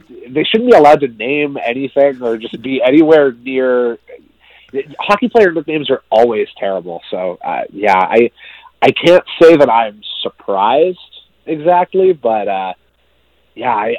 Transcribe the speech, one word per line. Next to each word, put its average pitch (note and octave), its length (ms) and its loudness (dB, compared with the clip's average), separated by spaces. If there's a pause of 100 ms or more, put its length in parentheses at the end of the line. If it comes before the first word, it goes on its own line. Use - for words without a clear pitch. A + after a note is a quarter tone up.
(280)
they C#3+ 160 -4
shouldn't A#3+ 260 0
be G#3+ 60 8
allowed D3+ 240 6
to C#3 80 -2
name C#3 540 -6
anything C3+ 600 -2
or A#2 140 -4
just A2+ 260 -14
be C3 200 -6
anywhere D3 500 4
near. B2 640 -4 (1040)
Hockey G#3 280 -2
player G3+ 240 2
nicknames D#3 380 -6
are B2+ 200 -2
always A2 380 2 (100)
terrible. F2+ 520 -8
So, F#2 340 -8
uh, C#2 180 -6 (100)
yeah, G2 260 0
I, A2+ 320 0 (500)
I B2+ 100 2
can't - 340 2 (160)
say E3 160 8
that C#3 140 4
I'm A2 300 -2 (220)
surprised A#2+ 760 -2 (480)
exactly, F3 640 0
but, A2 360 -4
uh, F#2+ 240 -6 (800)
yeah, A#2+ 200 -4
I, A2 240 -4